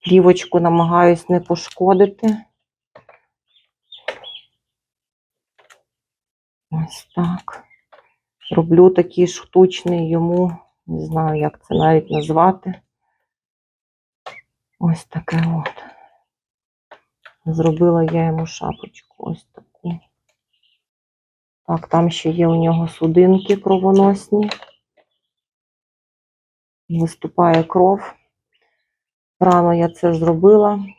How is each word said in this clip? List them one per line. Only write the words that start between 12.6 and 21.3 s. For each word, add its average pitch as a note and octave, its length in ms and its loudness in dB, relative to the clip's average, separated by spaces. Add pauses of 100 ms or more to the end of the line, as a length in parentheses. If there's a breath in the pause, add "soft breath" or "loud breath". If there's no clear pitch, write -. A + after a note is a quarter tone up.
Ось E3 260 -4
таке E3 380 -6 (140)
от. - 260 -12 (1600 loud breath)
Зробила E3 580 0
я E3 220 -2
йому E3 200 -4
шапочку - 720 -14
ось - 260 -12
таку. - 560 -16 (1700)